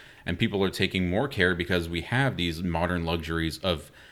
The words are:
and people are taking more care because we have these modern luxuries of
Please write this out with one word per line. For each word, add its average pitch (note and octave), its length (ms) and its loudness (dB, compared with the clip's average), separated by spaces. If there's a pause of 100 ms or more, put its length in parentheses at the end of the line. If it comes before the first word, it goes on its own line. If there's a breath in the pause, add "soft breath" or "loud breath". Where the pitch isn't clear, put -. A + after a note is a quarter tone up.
(240 loud breath)
and F#2 140 -2
people G2+ 260 2
are F#2 60 2
taking F#2 400 0
more A2+ 180 0
care F2+ 260 2
because F2 340 0
we E2+ 140 -2
have B2 360 0
these E2+ 240 -2
modern F2 420 0
luxuries E2 540 -2
of E2+ 320 -2 (220 loud breath)